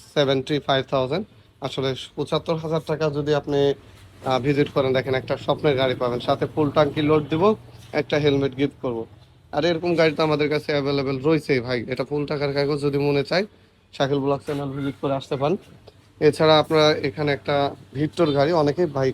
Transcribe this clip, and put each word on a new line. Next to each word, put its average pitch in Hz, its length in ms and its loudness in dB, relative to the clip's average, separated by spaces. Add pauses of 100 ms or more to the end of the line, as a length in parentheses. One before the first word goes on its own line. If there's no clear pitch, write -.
(140)
সেভেন্টি 135 460 0
ফাইভ 135 300 0
থাউজেন্ড, 143 360 -2 (360)
আসলে 135 340 -4 (200)
পঁচাত্তর 156 400 -4
হাজার 160 320 -4
টাকা 156 220 -2
যদি 147 260 -2
আপনি, 139 380 2 (520)
আহ, 131 140 0
ভিজিট 143 300 2
করেন, 131 240 0
দেখেন 131 220 0
একটা 131 220 -4
স্বপ্নের 147 400 0
গাড়ি 131 180 0
পাবেন, 123 240 -2
সাথে 139 260 -2 (100)
ফুল 151 160 0
ট্যাঙ্কি 151 300 2
লোড 151 280 2
দিব, 185 260 2 (380)
একটা 151 240 -2
হেলমেট 139 400 2
গিফট 143 240 -2
করব। 113 240 -4 (460)
আর 151 140 0
এরকম 175 300 0
গাড়ি 160 200 4
তো 165 80 0
আমাদের 151 260 2
কাছে 147 220 -2
অ্যাভেলেবেল 139 480 -2
রয়েছেই 151 400 2
ভাই। 120 300 -4
এটা 127 140 -4
ফুল 147 220 -4
টাকার 143 280 -2
কাগজ, 143 280 0
যদি 143 160 0
মনে 143 260 2
চায় 175 220 -2 (520)
শাকিল 139 220 0
ব্লগ 139 260 0
চ্যানেল 143 240 -4
ভিজিট 139 320 -6
করে 139 120 -2
আসতে 135 220 -4
পারেন। 147 220 0 (640)
এছাড়া 156 400 6
আপনারা 151 320 4
এখানে 147 420 -2
একটা 143 420 0 (180)
ভিক্টর 151 380 0
গাড়ি, 143 200 2
অনেকে 156 340 2
ভাই 135 280 0